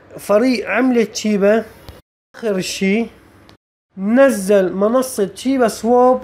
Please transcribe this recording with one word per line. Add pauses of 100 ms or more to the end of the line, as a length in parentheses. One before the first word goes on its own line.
(180)
فريق
عملة
شيبا (720)
آخر
شي (920)
نزل
منصة
شيبا
سواب